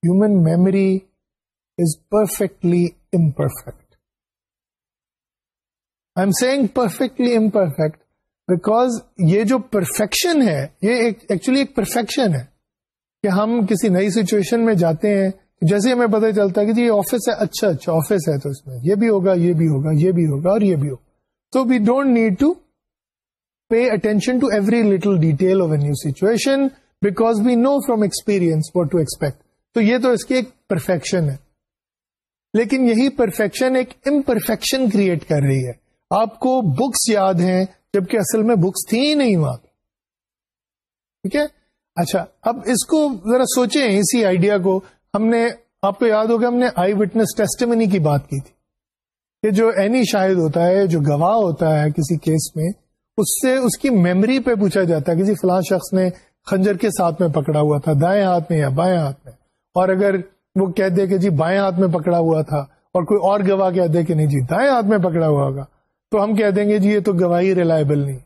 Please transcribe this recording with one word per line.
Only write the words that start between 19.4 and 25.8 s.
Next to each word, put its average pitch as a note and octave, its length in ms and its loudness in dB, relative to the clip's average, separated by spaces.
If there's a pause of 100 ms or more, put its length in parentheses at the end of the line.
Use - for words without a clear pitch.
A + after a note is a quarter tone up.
یہ F3 180 2
بھی E3 80 2
ہوگا، D3 240 0 (120)
یہ F#3 140 2
بھی E3+ 100 2
ہوگا D3 240 -2
اور G#3 100 2
یہ F#3+ 140 2
بھی C#3+ 140 -4
ہوگا۔ B2+ 200 -14 (440)
So C4 180 0
we B3+ 80 2 (100)
don't C4 260 2
need A3+ 240 0
to C#4+ 100 2 (1200)
pay A#3 120 2 (140)
attention G#3+ 440 0
to C4+ 160 0
every A3 260 0
little G3 440 2
detail F#3 380 2
of D#3 120 0
a - 60 0